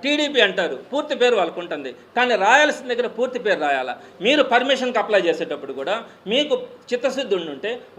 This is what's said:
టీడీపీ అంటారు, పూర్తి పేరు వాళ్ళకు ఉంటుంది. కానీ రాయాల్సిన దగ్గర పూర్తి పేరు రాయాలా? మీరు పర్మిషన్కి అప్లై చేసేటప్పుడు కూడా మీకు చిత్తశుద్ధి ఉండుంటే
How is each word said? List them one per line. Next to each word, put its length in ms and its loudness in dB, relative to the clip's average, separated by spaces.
టీడీపీ 440 0
అంటారు, 280 -2
పూర్తి 280 -2
పేరు 200 4
వాళ్ళకు 220 -2
ఉంటుంది. 280 -8
కానీ 180 2
రాయాల్సిన 460 4
దగ్గర 160 -2
పూర్తి 280 -4
పేరు 200 0
రాయాలా? 280 -2
మీరు 180 4
పర్మిషన్కి 500 2
అప్లై 240 4
చేసేటప్పుడు 520 -4
కూడా 240 -4
మీకు 220 0
చిత్తశుద్ధి 420 -2
ఉండుంటే 360 -8